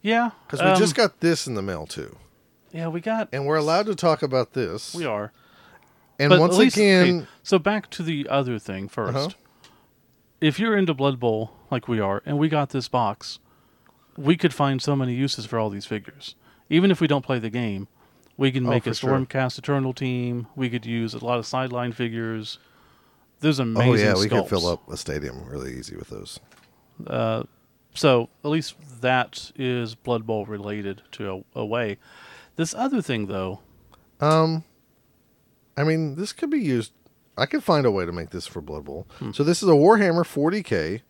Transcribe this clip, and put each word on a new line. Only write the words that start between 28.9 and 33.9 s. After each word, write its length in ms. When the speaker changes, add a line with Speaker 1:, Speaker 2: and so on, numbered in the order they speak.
Speaker 1:
that 560
is 380
Blood 320
Bowl 180
related 580
to 320
a, 60
a 40
way. 320
This 180
other 280
thing, 240
though. 340